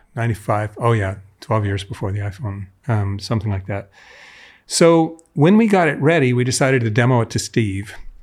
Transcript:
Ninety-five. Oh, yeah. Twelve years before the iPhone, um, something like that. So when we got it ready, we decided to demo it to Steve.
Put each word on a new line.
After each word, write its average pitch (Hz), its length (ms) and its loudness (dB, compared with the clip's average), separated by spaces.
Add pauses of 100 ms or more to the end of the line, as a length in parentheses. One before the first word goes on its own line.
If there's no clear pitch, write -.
(140)
Ninety-five. 107 640 -4
Oh, 120 140 0
yeah. 98 260 -2 (220)
Twelve 110 260 -2
years 98 200 -4
before - 260 -8
the 101 80 -4
iPhone, 98 480 -8 (220)
um, 101 280 0
something 107 340 -4
like 95 160 -4
that. 101 220 -8 (760)
So 165 580 2 (120)
when 165 220 6
we 226 100 4
got 190 200 4
it 139 120 -2
ready, 139 340 2
we 123 100 0
decided 131 380 0
to 113 80 0
demo 123 320 2
it 113 100 -2
to 120 80 -2
Steve. 101 540 -4 (300)